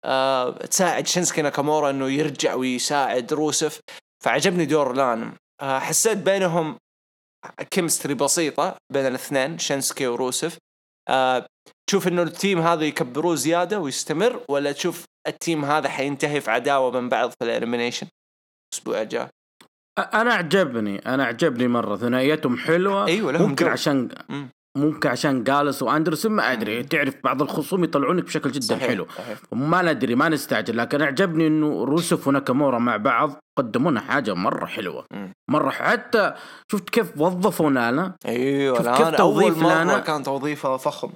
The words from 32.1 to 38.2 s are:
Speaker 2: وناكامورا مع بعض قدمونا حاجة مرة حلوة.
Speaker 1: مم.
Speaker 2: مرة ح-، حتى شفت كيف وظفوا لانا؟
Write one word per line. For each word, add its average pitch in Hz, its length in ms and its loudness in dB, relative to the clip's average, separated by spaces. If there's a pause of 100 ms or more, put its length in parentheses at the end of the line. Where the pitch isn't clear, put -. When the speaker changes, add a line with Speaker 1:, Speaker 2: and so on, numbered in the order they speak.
Speaker 2:
وناكامورا 139 500 2
مع 120 180 0
بعض 135 420 0 (200)
قدمونا 123 420 2
حاجة 117 340 -2
مرة 92 320 -2
حلوة. 85 460 -8
Speaker 1:
مم. 98 200 -12 (180)
Speaker 2:
مرة 143 200 2
ح-، - 120 -6
حتى 208 520 0 (380)
شفت 190 180 -4
كيف 175 300 0
وظفوا 180 500 2
لانا؟ 135 460 0 (100)